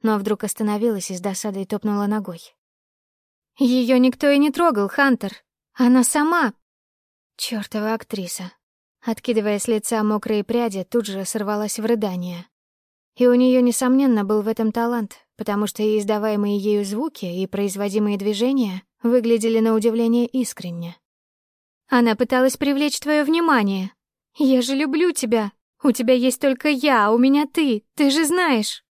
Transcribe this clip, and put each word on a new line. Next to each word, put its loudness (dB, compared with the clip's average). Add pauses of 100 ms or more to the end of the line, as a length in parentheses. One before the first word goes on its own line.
но 0
вдруг -4
остановилась -4
и -8
с -12
досадой -6
топнула -2
ногой. -6 (1160)
«Ее 2
никто 2
и 4
не 4
трогал, 0
Хантер! 0 (400)
Она 4
сама!» 0 (840)
Чертова -4
актриса. -8 (500)
Откидывая -2
с -6
лица -2
мокрые -2
пряди, -4
тут -2
же -8
сорвалась -6
в -6
рыдание. -4 (680)
И 4
у 6
нее, 4
несомненно, 2
был 0
в -4
этом -2
талант, -4 (200)
потому -4
что -6
и 2
издаваемые -2
ею 0
звуки, -6
и -4
производимые -2
движения -2 (200)
выглядели 2
на 2
удивление 2
искренне. -8 (920)
«Она 4
пыталась 2
привлечь 0
твое 0
внимание. 0 (460)
Я 4
же -2
люблю 0
тебя! -2 (300)
У 4
тебя 2
есть 2
только 0
я, 2
а 4
у 4
меня 4
ты! -2 (120)
Ты 4
же 0
знаешь». 0 (100)